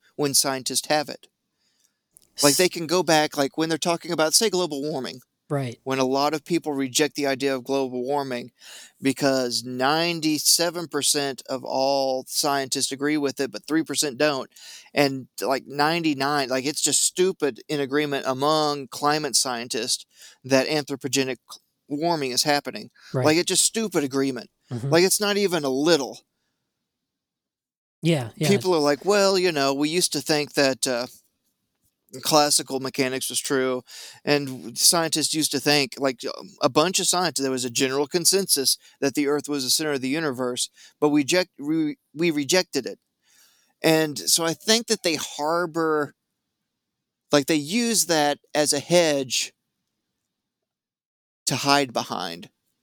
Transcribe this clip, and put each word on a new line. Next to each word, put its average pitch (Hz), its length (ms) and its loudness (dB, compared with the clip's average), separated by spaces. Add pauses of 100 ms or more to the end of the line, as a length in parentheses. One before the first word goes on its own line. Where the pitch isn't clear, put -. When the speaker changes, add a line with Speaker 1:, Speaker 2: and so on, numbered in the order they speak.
(160)
Speaker 1:
when 143 180 0
scientists 131 540 -2
have 151 220 2
it. - 180 -14 (1120)
Like, 143 100 6
Speaker 2:
S- 139 60 2
Speaker 1:
they 180 120 4
can 165 180 -8
go 175 160 2
back, 151 320 2
like, 139 220 -2
when 160 100 0
they're 160 100 -2
talking 170 340 -4
about, 160 220 2
say, 226 160 2
global 175 320 -2
warming. 131 400 -6 (280)
Speaker 2:
Right. 135 340 -4
Speaker 1:
When 131 160 -2
a 131 60 2
lot 139 280 2
of 156 120 -6
people 160 280 -2
reject 135 420 0
the 143 120 -2
idea 135 260 0
of 127 100 -4
global 127 380 -2
warming 131 500 -4 (500)
because 131 640 0
ninety-seven 156 1200 0
percent 139 600 -2
of 131 160 -6
all 135 640 0
scientists 139 640 -2
agree 143 260 -2
with 139 220 -2
it, 135 120 -2
but 104 160 -14
three 160 160 0
percent 139 340 -4
don't. 143 320 0 (440)
And, 135 340 0 (140)
like, 120 260 -2
ninety-nine, 143 840 0
like, 131 160 0
it's 147 160 -4
just - 220 2
stupid 180 640 0
in 151 120 -2
agreement 143 460 -2
among 147 640 2
climate 147 480 0
scientists 120 680 -2 (380)
that 131 240 2
anthropogenic 135 680 -2 (100)
cl-, - 140 -18 (280)
warming 147 420 -2
is 123 100 0
happening. 127 480 -2 (240)
Speaker 2:
Right. 131 120 2
Speaker 1:
Like, 156 120 6
it's 175 120 0
just 180 160 2
stupid 202 380 0
agreement. 135 460 -2 (220)
Speaker 2:
Mm-hmm. 127 180 -6
Speaker 1:
Like, 165 140 6
it's 185 180 4
not 202 160 0
even 175 260 2
a 139 60 0
little. 139 520 2 (1800)
Speaker 2:
Yeah, 151 340 0
yeah. 156 120 -2
Speaker 1:
People 185 260 2
are 165 60 4
like, 147 260 2
"Well, 196 320 4
you 180 140 2
know, 139 240 2
we 147 140 0
used 175 240 0
to 151 80 -2
think 147 320 0
that, 139 340 2
uh, 123 200 -2 (1120)
classical 147 580 2
mechanics 131 500 -2
was 127 100 -4
true, 131 440 0 (400)
and 131 540 -2
scientists 160 560 2
used 151 180 0
to 139 80 -2
think, 143 380 2
like, 131 240 -2 (400)
a 147 80 4
bunch 156 300 2
of 175 80 -2
scientists, 175 340 0
there 135 100 0
was 127 140 -2
a 127 40 -4
general 135 380 0
consensus 175 720 2 (240)
that 139 140 0
the 147 120 0
Earth 143 220 0
was 143 140 -2
the 123 60 -2
center 156 240 0
of 135 80 -2
the 127 60 -2
universe, 127 600 -2 (300)
but 147 100 4
we 147 140 4
ject-, 180 360 0
we, 151 380 -2 (160)
we 170 160 0
rejected 147 560 0
it." 101 140 -12 (840)
And 160 380 2
so - 260 0
I 165 80 -2
think 220 340 0
that 220 140 -2
they 165 140 0
harbor, 156 1000 -2 (1160)
like, 143 160 2
they 165 80 2
use 180 500 0
that 147 320 2 (160)
as 147 180 2
a 147 80 0
hedge 147 720 0 (2000)
to 139 80 0
hide 139 360 2
behind. 92 580 -6 (340)